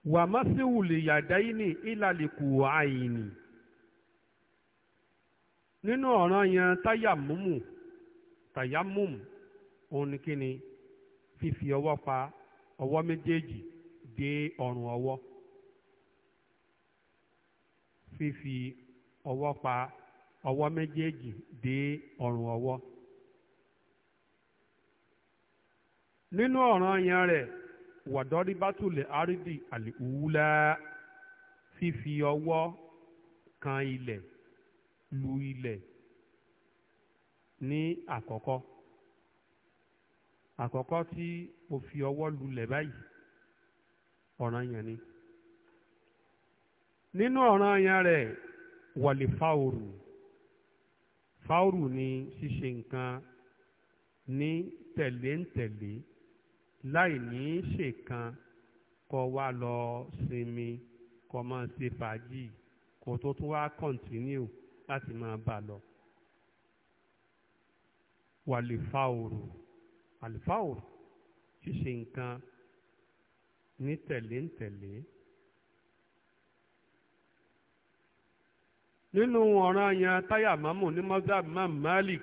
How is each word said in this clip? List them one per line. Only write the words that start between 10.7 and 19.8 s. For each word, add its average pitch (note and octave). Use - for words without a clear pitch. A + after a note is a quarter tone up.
Fífi D3+
ọwọ́ C#3+
pa C3
ọwọ́ C#3+
méjèèjì D#3+
dé C#3
ọrùn B2
ọwọ́. B2
Fífi C#3+
ọwọ́ C#3+
pa B2+